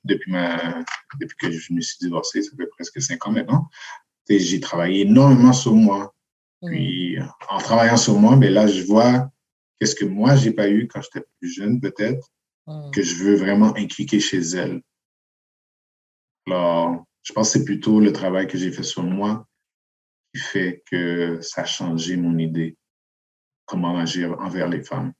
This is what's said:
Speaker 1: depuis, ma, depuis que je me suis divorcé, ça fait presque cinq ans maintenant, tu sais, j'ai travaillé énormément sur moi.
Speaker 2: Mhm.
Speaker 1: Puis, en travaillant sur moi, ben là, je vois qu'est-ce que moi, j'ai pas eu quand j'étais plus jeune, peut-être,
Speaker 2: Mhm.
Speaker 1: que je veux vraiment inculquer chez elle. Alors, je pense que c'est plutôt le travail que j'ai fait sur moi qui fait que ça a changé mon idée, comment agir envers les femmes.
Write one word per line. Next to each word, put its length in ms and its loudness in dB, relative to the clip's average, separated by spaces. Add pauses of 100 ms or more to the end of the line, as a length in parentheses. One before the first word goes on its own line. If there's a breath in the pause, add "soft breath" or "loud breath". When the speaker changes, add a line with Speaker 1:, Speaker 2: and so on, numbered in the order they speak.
Speaker 1:
depuis, 280 -4
ma, 520 -6 (360)
depuis 180 -12
que 140 -6
je 220 -8
me 80 -2
suis 180 -10
divorcé, 420 -6
ça 160 -8
fait 100 -8
presque 340 -14
cinq 260 -8
ans 40 -4
maintenant, 380 0 (560 loud breath)
tu 80 2
sais, 100 4
j'ai 160 -2
travaillé 420 -2
énormément 520 8
sur 220 0
moi. 400 4 (460)
Speaker 2:
Mhm. 100 -12
Speaker 1:
Puis, 460 -6 (320)
en 100 -4
travaillant 380 2
sur 200 2
moi, 200 8
ben 160 8
là, 140 4
je 160 0
vois 460 4 (500)
qu'est-ce 160 -2
que 100 -4
moi, 300 4
j'ai 160 4
pas 180 0
eu 180 2
quand 140 -12
j'étais 240 -14 (140)
plus 100 -10
jeune, 320 -4
peut-être, 500 -6 (360)
Speaker 2:
Mhm. 240 -14
Speaker 1:
que 120 0
je 120 -4
veux 200 4
vraiment 400 4
inculquer 440 -2
chez 200 -2
elle. 420 -6 (1700)
Alors, 580 -2 (180)
je 100 -14
pense 180 0
que 80 2
c'est 60 -2
plutôt 340 0
le 140 4
travail 340 -4
que 100 -8
j'ai 140 -4
fait 120 -10
sur 200 -8
moi 420 -4 (880)
qui 80 -12
fait 480 -6
que 520 -4
ça 200 -10
a 40 -8
changé 500 -6
mon 220 0
idée, 400 -4 (880)
comment 320 -4
agir 420 -4
envers 300 -6
les 140 -6
femmes. 360 -8